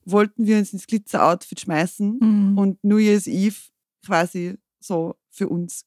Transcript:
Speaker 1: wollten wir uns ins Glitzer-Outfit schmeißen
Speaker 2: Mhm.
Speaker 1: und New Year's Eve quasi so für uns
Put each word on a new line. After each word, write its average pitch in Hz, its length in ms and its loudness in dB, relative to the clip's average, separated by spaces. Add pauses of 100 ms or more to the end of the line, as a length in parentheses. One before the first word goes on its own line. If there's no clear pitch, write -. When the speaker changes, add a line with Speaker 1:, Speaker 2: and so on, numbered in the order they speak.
Speaker 1:
wollten 208 420 0
wir 214 100 4
uns 202 140 0
ins - 160 -12
Glitzer-Outfit - 720 -2
schmeißen 180 640 -4
Speaker 2:
Mhm. 202 360 2
Speaker 1:
und 196 260 0
New 208 140 4
Year's 208 300 2
Eve 190 280 -2 (500)
quasi 175 520 -2 (220)
so 165 360 -4 (140)
für - 200 -6
uns 175 380 -6